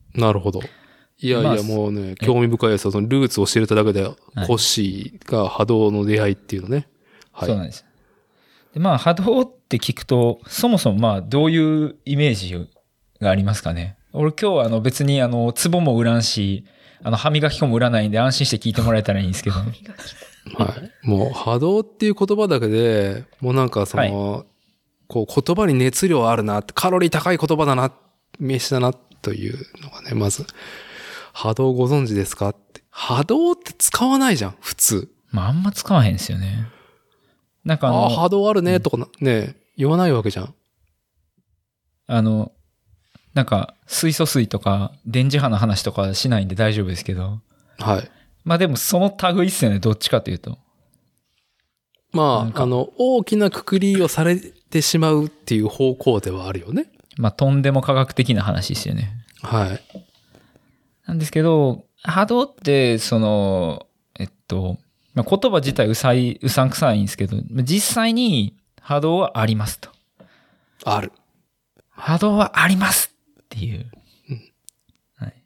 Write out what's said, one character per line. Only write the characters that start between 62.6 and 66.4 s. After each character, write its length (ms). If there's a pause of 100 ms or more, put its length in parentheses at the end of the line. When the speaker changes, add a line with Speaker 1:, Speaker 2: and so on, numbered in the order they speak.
Speaker 2:
そ 180
の、 720 (320)
え 60
っ 40 (180)
と、 300 (380)
ま 120
あ、 20
言 220
葉 60
自 160
体 140
う 80
さ 180
い、 280